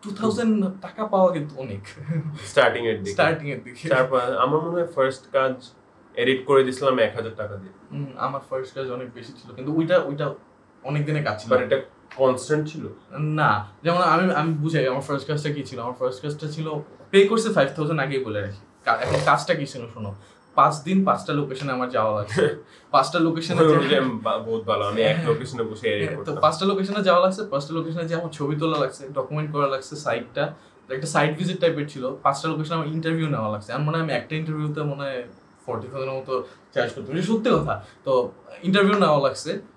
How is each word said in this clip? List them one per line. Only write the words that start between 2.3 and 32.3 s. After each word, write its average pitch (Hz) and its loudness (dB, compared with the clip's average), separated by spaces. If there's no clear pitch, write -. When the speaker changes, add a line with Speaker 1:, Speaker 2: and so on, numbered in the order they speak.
Speaker 2:
Starting 117 4
এর 107 2
দিকে। 98 -6
Speaker 1:
Starting 156 0
এর 120 -8
দিকে। 123 -12
Speaker 2:
চার 131 6
পা-, 127 2
আমার 139 4
মনে 165 -4
হয় 170 0
first 131 -2
কাজ 131 2
edit 127 2
করে 135 6
দিছিলাম 127 0
এক 110 4
হাজার 110 -6
টাকা 101 -8
দিয়ে। 95 -14
Speaker 1:
হুম, 143 -6
আমার 139 -4
first 131 -6
কাজ 131 -6
অনেক 123 -8
বেশি 117 -16
ছিল, - -20
কিন্তু 147 -4
ওইটা, 165 4
ওইটা 139 -2
অনেক 147 0
দিনের 147 -2
কাজ 104 -2
ছিল। 113 0
Speaker 2:
But 127 6
এটা 127 2
constant 135 2
ছিল? 143 -10
Speaker 1:
না, 147 2
যেমন 170 2
আমি, 170 4
আমি 156 0
বুঝাই 147 0
আমার 131 0
first 139 -4
কাজটা 147 -2
কি 143 -6
ছিল। 123 -10
আমার 120 -6
first 127 -4
কাজটা 151 -6
ছিল, 156 -6
পে 196 8
করছে 220 2
ফাইভ 139 4
থাউজেন্ড 156 0
আগেই 135 -2
বলে 104 -4
রাখি। 98 -8
কা-, 117 2
এখন 123 0
কাজটা 151 2
কি 147 -4
ছিল 123 -12
শোনো, 104 -8
পাঁচ 147 2
দিন 190 4
পাঁচটা - 0
লোকেশনে 139 -2
আমার 127 -4
যাওয়া 110 2
লাগছে। - 0
Speaker 2:
<laughs> - -20
Speaker 1:
পাঁচটা 143 4
লোকেশনে 165 2
Speaker 2:
ওই 156 8
Speaker 1:
যা- 143 4
Speaker 2:
যে 143 6
আমি 131 0
বা-, 107 0
বহুত 110 -4
ভালো, 101 2
আমি 104 0
এক 107 4
Speaker 1:
হ্যাঁ। - -2
Speaker 2:
লোকেশনে - -2
বসে 110 -4
এডিট 104 0
Speaker 1:
হ্যাঁ, - -4
তো - -8
Speaker 2:
করতাম। - -2
Speaker 1:
পাঁচটা 156 2
লোকেশনে 196 0
যাওয়া 180 6
লাগছে, 185 2
পাঁচটা 147 -4
লোকেশনে 165 -4
যেয়ে 165 -4
আমার 165 -8
ছবি 151 -4
তোলা 156 0
লাগছে, 135 -4
document 147 -4
করা 143 0
লাগছে 135 -4
সাইটটা, 139 -4
একটা 135 -6
site 151 2
visit 185 -2
টাইপের 147 0
ছিল। 135 -6
পাঁচটা 139 0